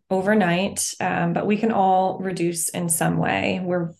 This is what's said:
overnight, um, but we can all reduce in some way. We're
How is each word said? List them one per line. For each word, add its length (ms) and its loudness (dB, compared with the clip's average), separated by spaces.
overnight, 880 0
um, 340 -2
but 140 -2
we 100 2
can 140 0
all 480 2
reduce 500 -2
in 180 -4
some 300 0
way. 460 0
We're 360 -2